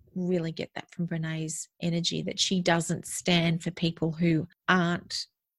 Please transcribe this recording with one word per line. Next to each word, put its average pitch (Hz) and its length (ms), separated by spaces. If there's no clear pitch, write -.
really 175 380
get - 240
that - 160
from 175 160
Brene's 160 600
energy, 170 420
that - 160
she 185 220
doesn't 170 460
stand 170 560
for 170 80
people 165 400
who 165 360
aren't 175 580